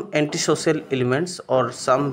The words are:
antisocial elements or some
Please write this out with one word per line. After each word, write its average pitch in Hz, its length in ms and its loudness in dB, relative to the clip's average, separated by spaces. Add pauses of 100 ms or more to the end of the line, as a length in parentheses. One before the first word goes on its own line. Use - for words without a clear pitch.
(140)
antisocial 151 640 0 (160)
elements 131 380 0 (220)
or 127 80 4 (220)
some 135 280 4